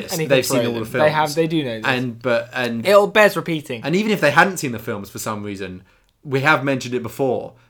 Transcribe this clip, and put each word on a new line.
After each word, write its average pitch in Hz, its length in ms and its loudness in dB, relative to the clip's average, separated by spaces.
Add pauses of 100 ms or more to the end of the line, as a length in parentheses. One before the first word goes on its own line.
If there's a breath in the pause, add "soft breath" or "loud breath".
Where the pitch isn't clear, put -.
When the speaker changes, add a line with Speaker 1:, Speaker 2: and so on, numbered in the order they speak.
Speaker 1:
this. - 80 -10
Speaker 2:
and 170 80 -2
he 156 60 -2
Speaker 1:
They've 131 180 4
Speaker 2:
can - 60 -4
Speaker 1:
seen 127 140 2
Speaker 2:
throw 120 100 -2
Speaker 1:
all 117 60 -6
the 110 40 -6
Speaker 2:
them. 120 160 -4
They 151 100 4
have, 156 180 0
Speaker 1:
films. 147 60 -8
Speaker 2:
they 165 120 2
do 160 180 -2
know 117 140 -4
this. 110 80 -8
Speaker 1:
And, 127 340 -2
but, 117 320 0
and 117 340 -4
Speaker 2:
It 190 60 6
all 202 140 8
bears 202 320 4
repeating. 156 460 -6
Speaker 1:
And 147 120 0
even 214 160 0
if 196 80 0
they 147 120 2
hadn't 175 260 4
seen 135 140 -4
the 110 60 -8
films 104 300 -8
for - 100 -14
some 107 240 -6
reason, 95 400 -10 (400)
we 135 180 -4
have 143 220 4
mentioned 131 320 -2
it 117 80 -2
before, 113 520 -4 (160)